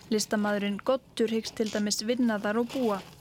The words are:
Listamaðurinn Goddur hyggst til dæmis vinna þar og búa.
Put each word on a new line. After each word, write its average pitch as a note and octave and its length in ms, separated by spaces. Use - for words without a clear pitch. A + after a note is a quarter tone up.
Listamaðurinn G#3 720
Goddur A#3 520
hyggst - 240
til G#3+ 120
dæmis G#3 320
vinna A#3 360
þar G#3+ 240
og A#3 120
búa. A3 260